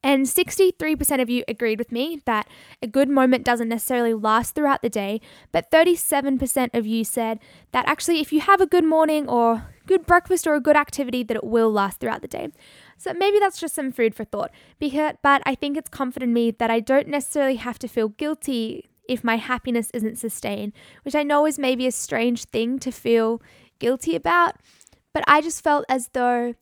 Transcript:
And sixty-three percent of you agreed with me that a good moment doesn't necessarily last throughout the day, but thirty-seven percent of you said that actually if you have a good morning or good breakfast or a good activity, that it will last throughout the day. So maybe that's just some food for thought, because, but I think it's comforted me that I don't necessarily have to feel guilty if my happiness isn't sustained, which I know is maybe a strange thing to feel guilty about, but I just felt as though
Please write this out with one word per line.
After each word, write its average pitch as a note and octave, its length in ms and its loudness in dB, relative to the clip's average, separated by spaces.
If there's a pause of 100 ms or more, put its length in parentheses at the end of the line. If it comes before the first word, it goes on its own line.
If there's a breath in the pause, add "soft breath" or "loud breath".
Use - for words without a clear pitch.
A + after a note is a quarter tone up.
And C4+ 260 2
sixty-three F4+ 640 0
percent C#4 260 0
of B3 80 0
you A#3+ 200 -2
agreed A3 320 -2
with A#3 100 -6
me C#4+ 360 -6
that G#3+ 200 -2 (340 loud breath)
a B3+ 60 -8
good C4+ 220 2
moment C4 360 2
doesn't A#3 240 0
necessarily A#3 460 -2
last A3 400 0
throughout D4 260 0
the A#3 100 -2
day, G#3 300 -4 (300 loud breath)
but - 220 -2
thirty-seven D4+ 680 2
percent B3+ 360 -2
of A#3 120 -2
you A3 160 -2
said A3+ 380 -4 (320 soft breath)
that B3 160 0
actually D#4+ 320 0
if - 120 -4
you D4+ 80 2
have G4 200 6
a F#4 60 6
good F4 180 4
morning D#4 440 2
or A#3 380 0 (200)
good F#4+ 200 2
breakfast F4+ 400 2
or D#4 80 2
a D4 60 0
good D4 160 4
activity, B3+ 480 -2
that A3 120 -4
it G#3+ 60 -6
will A3+ 300 2
last G3 260 -2
throughout A3+ 240 -4
the - 60 -12
day. - 240 -8 (440 soft breath)
So - 180 -8
maybe G4+ 260 2
that's G4 180 0
just E4 160 -8
some C4+ 160 -4
food A3+ 240 0
for A3+ 100 -10
thought, - 280 -8 (260 soft breath)
because, D4+ 440 -2
but C#4 220 4
I C4+ 120 -2
think C#4+ 200 -4
it's D#4 140 -10
comforted B3+ 380 -6
me A#3 240 2
that A3+ 180 -2
I A3+ 80 2
don't C4 300 2
necessarily C#4 480 -2
have A3+ 240 -10
to B3 80 -8
feel A3 200 -2
guilty B3+ 800 -6 (200)
if B3 160 -4
my A3+ 120 0
happiness A#3 560 -4
isn't A3+ 260 -6
sustained, G#3 540 -8 (320 loud breath)
which C#4+ 120 -4
I D4+ 80 0
know D4 220 4
is D4+ 120 -2
maybe B3+ 280 0
a B3+ 60 0
strange A#3 520 -2
thing A#3 360 -4
to B3+ 120 -8
feel A3+ 500 0 (380 soft breath)
guilty C4 340 -2
about, E4+ 420 2 (560 soft breath)
but D#4 140 -4
I D4+ 140 6
just D#4 240 -8
felt D4 240 2
as C4 240 -2
though A#3+ 480 0